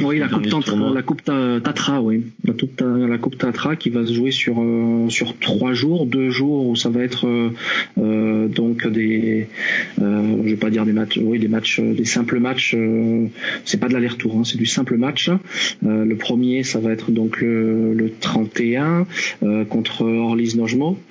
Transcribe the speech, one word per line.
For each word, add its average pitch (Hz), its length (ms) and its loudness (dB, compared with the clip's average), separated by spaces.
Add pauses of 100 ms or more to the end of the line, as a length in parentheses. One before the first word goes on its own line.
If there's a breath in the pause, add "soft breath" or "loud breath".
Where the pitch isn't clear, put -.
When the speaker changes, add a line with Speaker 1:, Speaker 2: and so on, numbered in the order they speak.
Speaker 1:
Oui, 147 160 0
la 143 60 0
Speaker 2:
le 127 60 -4
Speaker 1:
Coupe 110 100 0
Speaker 2:
dernier 147 200 0
Speaker 1:
Tatra, 107 80 -4
Speaker 2:
tournoi. 107 240 0
Speaker 1:
la 131 80 -2
Coupe 139 220 -4
Ta-, 127 360 0
Tatra, 143 400 -2
oui. 113 220 2 (220)
La 120 80 2
Coupe 131 240 -2
Ta-, 131 100 0
la 120 320 2
Coupe 127 180 -4
Tatra 135 380 -2
qui 156 160 -2
va 117 160 0
se 113 60 0
jouer 120 180 2
sur, 120 300 0
euh, 117 480 2
sur 113 300 -2
trois 123 340 0
jours, 147 340 2
deux 131 240 2
jours 135 380 2
où 117 80 2
ça 120 120 0
va 120 140 2
être, 120 240 -2
euh, 120 220 2 (500 loud breath)
euh, 110 480 2
donc 117 400 0
des, 110 640 0 (520 loud breath)
euh, 104 440 2
je 110 60 0
vais 107 60 0
pas 107 140 0
dire 110 160 2
des 110 60 2
matchs, 107 280 0
oui, 113 200 2
des 110 80 0
matchs, 110 320 0
euh, 113 140 0
des 117 100 0
simples 120 340 0
matchs, 123 400 0
euh, 113 480 2 (380 loud breath)
c'est 104 160 -2
pas 123 80 0
de 123 60 0
l'aller-retour, 117 440 -2
hein, 117 60 2
c'est 117 120 -4
du 117 100 0
simple 127 320 0
match. 139 320 0 (540 loud breath)
Euh, 107 200 2
le 110 100 2
premier, 123 480 0
ça 127 160 -2
va 113 140 0
être 113 180 -4
donc 113 300 0
le, 113 520 2
le 113 280 0
trente 110 400 -2
et 117 160 2
un, 170 280 2 (380 loud breath)
euh, 107 220 2
contre 113 400 -2
Orliz 117 500 0
Nojmo. 127 420 0 (140 loud breath)